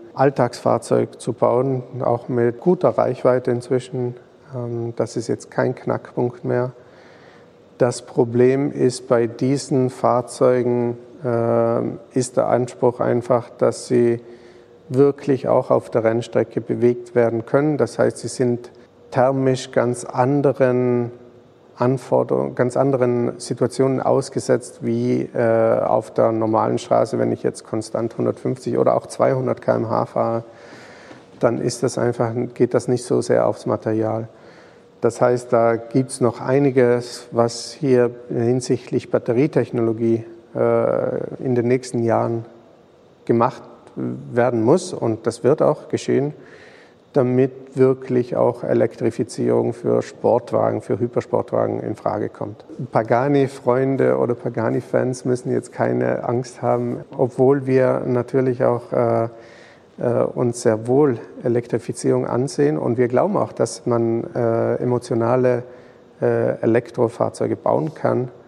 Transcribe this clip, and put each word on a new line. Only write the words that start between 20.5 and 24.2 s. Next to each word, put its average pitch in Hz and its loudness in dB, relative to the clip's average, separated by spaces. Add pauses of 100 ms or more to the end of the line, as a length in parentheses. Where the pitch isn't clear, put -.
Anforderungen, 127 0
ganz 123 0
anderen 123 0
Situationen 131 -2
ausgesetzt 127 -2